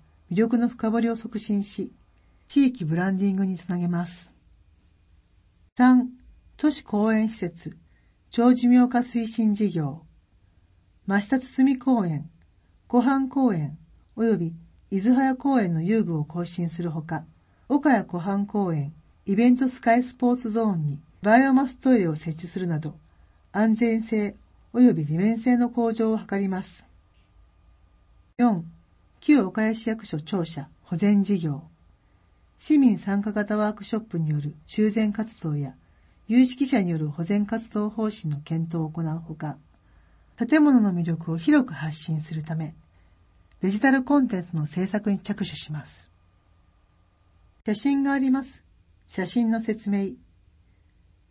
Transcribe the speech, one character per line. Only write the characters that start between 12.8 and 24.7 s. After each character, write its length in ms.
湖 140
畔 280
公 240
園、 240
及 220
び 180
伊 120
豆 140
早 200
公 240
園 140
の 80
遊 220
具 140
を 60
更 220
新 240
す 120
る 100
ほ 100
か、 240
岡 240
谷 140
湖 140
畔 260
公 280
園、 200
イ 100
ベ 140
ン 80
ト 100
ス 140
カ 140
イ 80
ス 100
ポ 200
ー 40
ツ 140
ゾ 160
ー 80
ン 100
に 140
バ 180
イ 100
オ 40
マ 140
ス 80
ト 180
イ 60
レ 80
を 80
設 160
置 160
す 100
る 100
な 120
ど、 180
安 240
全 260
性 360